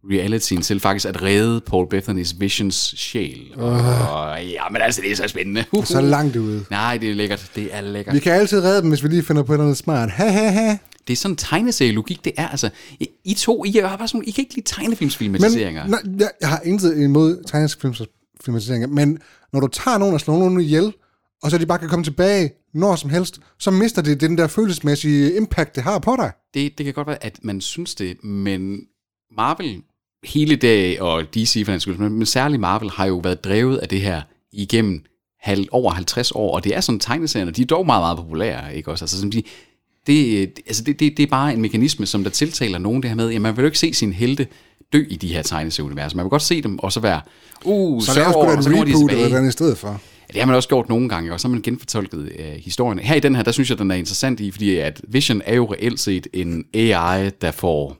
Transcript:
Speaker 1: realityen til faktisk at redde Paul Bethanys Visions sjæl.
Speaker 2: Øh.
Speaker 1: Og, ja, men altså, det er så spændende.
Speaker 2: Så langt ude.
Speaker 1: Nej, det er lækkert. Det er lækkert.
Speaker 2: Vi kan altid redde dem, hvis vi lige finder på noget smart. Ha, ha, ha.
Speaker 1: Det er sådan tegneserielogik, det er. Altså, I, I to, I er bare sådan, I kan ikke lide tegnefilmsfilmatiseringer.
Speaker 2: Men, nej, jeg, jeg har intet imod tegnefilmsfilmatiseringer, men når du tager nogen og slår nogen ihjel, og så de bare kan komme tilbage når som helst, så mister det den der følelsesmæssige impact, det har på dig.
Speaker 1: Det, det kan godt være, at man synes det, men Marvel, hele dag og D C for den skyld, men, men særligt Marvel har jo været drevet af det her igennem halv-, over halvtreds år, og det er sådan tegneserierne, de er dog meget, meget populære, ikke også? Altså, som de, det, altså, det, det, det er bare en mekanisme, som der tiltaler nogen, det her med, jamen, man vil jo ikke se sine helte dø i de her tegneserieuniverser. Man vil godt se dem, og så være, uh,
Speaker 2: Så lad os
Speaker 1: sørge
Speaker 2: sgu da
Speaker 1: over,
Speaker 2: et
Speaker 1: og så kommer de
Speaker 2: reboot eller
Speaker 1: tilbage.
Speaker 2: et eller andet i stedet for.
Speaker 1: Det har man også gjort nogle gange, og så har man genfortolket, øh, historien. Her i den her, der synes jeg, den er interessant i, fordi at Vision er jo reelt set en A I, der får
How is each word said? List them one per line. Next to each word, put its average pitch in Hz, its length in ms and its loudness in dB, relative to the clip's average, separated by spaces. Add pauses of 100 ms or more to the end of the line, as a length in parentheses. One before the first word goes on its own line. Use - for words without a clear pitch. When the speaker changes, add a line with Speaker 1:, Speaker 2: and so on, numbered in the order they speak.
(100)
Speaker 1:
realityen 98 520 0
til 101 180 -2
faktisk 98 260 -2
at 90 160 -6
redde 107 380 2
Paul 90 280 -2
Bethanys 90 520 -4
Visions 98 560 -2
sjæl. 80 440 -8 (180)
Speaker 2:
Øh. 120 540 0
Speaker 1:
Og, 76 320 -6
ja, 87 260 -8
men - 120 0
altså, - 180 0
det 98 120 -4
er - 40 -2
så - 120 -4
spændende. 98 360 -4 (200)
Speaker 2:
Så 135 160 2
langt 143 360 2
ude. 107 340 -2
Speaker 1:
Nej, 113 260 -2
det 110 140 -2
er 104 40 -2
lækkert. 101 400 -2
Det 104 160 -6
er 104 100 -10
lækkert. 101 340 -6
Speaker 2:
Vi 143 60 4
kan 175 120 2
altid 196 300 4
redde 190 180 4
dem, 165 80 2
hvis 147 140 2
vi 151 60 2
lige 165 140 4
finder 151 200 2
på 147 140 2
noget 147 200 2
smart. 120 340 0
Ha, 196 180 2
ha, 214 220 4
ha. 214 260 2 (300)
Speaker 1:
Det 123 60 -2
er 120 40 0
sådan 190 200 -2
tegneserielogik, 185 880 0
det - 120 -2
er. 165 120 -4
Altså, - 220 -2 (300)
I, - 80 -6 (160)
I 190 100 -2
to, - 300 0
I 202 140 2
er 196 180 0
bare 226 120 -6
sådan, 226 180 -4
I 220 40 -6
kan 277 120 -2
ikke - 120 -8
lide 233 120 -6
tegnefilmsfilmatiseringer. 160 1160 0
Speaker 2:
Men, 196 80 0
nej, - 80 0 (180)
jeg, 202 120 2 (100)
jeg 151 80 -2
har 151 160 0
intet 170 340 2
imod 160 480 4
tegnefilmsfilmatiseringer, 120 1400 -4
men 147 300 2 (340)
når 139 80 0
du 135 60 2
tager 226 320 0
nogen 196 160 2
og 147 60 0
slår 156 180 0
nogen 185 220 4
ihjel, 165 320 2 (500)
og 151 80 0
så 170 80 2
de 165 80 0
bare 175 120 0
kan 160 100 -6
komme 170 160 0
tilbage 180 460 2 (240)
når 180 220 2
som 151 140 -6
helst, 175 300 -2 (180)
så - 120 0
mister 196 320 2
det 147 180 2
den 160 180 2
der 165 80 4
følelsesmæssige 151 920 2
impact, 202 380 0
det 131 80 -4
har 190 160 0
på 240 200 2
dig. 143 140 -2 (220)
Speaker 1:
Det, 143 240 -4
det 147 60 -6
kan 139 100 -6
godt 147 120 -6
være, 151 180 -6
at 107 180 -10
man 101 180 -4
synes - 340 -8
det, 92 300 -8
men 98 560 -4 (560)
Marvel, 131 460 -4 (420)
hele 151 320 2
dag 101 460 4
og 82 320 -2
D - 20 0
C 110 280 0
for 104 80 -2
den 87 80 -2
skyld, 90 180 -4
men, 104 140 0
men 110 140 0
særligt 135 340 0
Marvel 98 300 -2
har 95 160 -2
jo 92 100 2
været 87 280 -2
drevet 117 340 2
af - 100 -8
det 95 120 -2
her 90 220 -4 (300)
igennem 101 500 0 (380)
halv-, 98 300 -2
over 120 200 2
halvtreds 90 400 -2
år, 104 240 -2
og 92 100 -2
det 101 120 0
er 185 40 -2
sådan 117 180 0
tegneserierne, 120 520 -2
de 127 120 -2
er 123 40 2
dog 170 200 0
meget, 110 160 2
meget 85 160 0
populære, 80 580 -6
ikke - 140 -10
også? 80 140 -8
Altså, 90 160 -4
som 101 100 -2
de, 110 120 -2 (640)
det, 135 340 4 (260)
altså, 117 180 -6
det, 143 160 -2
det, 147 160 2
det 147 60 2
er 143 80 4
bare 139 240 2
en 113 80 0
mekanisme, 110 440 0
som 101 160 -2
der 98 80 -2
tiltaler 120 480 -2
nogen, 110 240 0
det 123 80 -4
her 110 60 -2
med, 117 120 0
jamen, 113 140 -2
man 110 140 0
vil 127 60 2
jo 143 40 4
ikke 156 120 0
se 165 160 0
sine 104 180 0
helte 123 340 0 (460)
dø 151 160 2
i - 80 -8
de 87 120 -6
her 82 140 -4
tegneserieuniverser. 76 760 -4
Man 87 80 2
vil 95 60 -2
godt 151 120 2
se 160 200 0
dem, 104 160 -4
og 95 140 -4
så 113 80 -2
være, 92 200 2 (440)
uh, 175 380 2
Speaker 2:
Så 131 120 0
lad 151 120 4
os 175 60 4
Speaker 1:
sørge - 0 -
Speaker 2:
sgu 156 80 4
da 147 40 6
Speaker 1:
over, 160 80 6
Speaker 2:
et 147 40 4
Speaker 1:
og 139 80 2
så 143 60 4
kommer 156 140 6
de 143 60 0
Speaker 2:
reboot 147 120 6
eller 143 60 6
Speaker 1:
tilbage. 113 120 2
Speaker 2:
et 117 40 4
eller 127 140 4
andet 131 100 4
i 120 40 0
stedet 143 260 0
for. 101 220 -8 (360)
Speaker 1:
Det - 60 0
har 127 40 4
man 127 100 6
også 127 120 2
gjort 120 200 2
nogle 120 200 2
gange, 85 240 -4
og 85 80 -6
så 123 80 -2
har 123 40 2
man 117 100 -2
genfortolket, 85 760 -6
øh, 78 80 -12
historien. 90 520 -4
Her 123 160 0
i 147 60 4
den 135 160 4
her, 113 60 0
der 117 100 0
synes 127 180 0
jeg, 113 80 -2
den 98 120 0
er 92 40 2
interessant 104 460 -2
i, 101 100 -4
fordi 98 260 0
at 76 320 -4
Vision 120 360 0
er 110 100 0
jo 120 180 2
reelt 107 280 -4
set 95 320 -2
en 85 320 -4 (100)
A 95 460 2
I, 98 100 0 (100)
der 80 100 0
får 73 500 -2